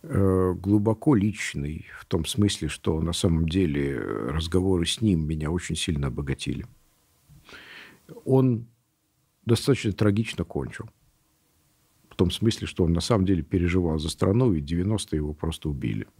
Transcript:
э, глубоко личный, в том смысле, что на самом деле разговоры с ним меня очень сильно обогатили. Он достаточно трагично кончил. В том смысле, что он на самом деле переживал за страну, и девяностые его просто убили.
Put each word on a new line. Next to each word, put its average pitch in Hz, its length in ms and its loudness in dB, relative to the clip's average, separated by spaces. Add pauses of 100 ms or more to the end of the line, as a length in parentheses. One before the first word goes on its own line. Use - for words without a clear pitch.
э, 92 500 2
глубоко 104 600 2
личный, 85 720 -2 (120)
в - 60 -20
том 82 200 -2
смысле, 98 420 0
что 80 340 -2
на 82 120 -2
самом 82 360 2
деле 71 500 0
разговоры 80 840 0
с - 160 -4
ним 90 260 2
меня 76 220 -4
очень 87 260 -4
сильно 73 320 -2
обогатили. 69 580 -6 (1600)
Он 131 400 4 (800)
достаточно 117 460 2
трагично 104 520 0
кончил. - 460 -8 (1200)
В - 60 -20
том 87 160 2
смысле, 104 360 -2
что - 160 0
он 85 100 4
на 82 80 2
самом 98 240 2
деле 90 180 2
переживал 87 560 2
за 78 100 -4
страну, 101 440 2
и 78 80 0
девяностые 85 580 -2
его 76 140 -4
просто 80 360 -6
убили. 62 380 -4 (120)